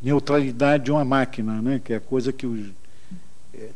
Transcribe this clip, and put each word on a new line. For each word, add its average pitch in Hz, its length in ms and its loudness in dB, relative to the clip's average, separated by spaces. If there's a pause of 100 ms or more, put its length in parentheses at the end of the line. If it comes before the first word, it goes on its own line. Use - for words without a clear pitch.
neutralidade 139 840 4
de 139 60 0
uma 147 120 4
máquina, 120 580 0
né? 131 220 0
Que 117 100 -2
é 110 60 0
coisa 131 320 0
que 127 160 -4
os, 110 200 -4 (840)
é, 110 220 -8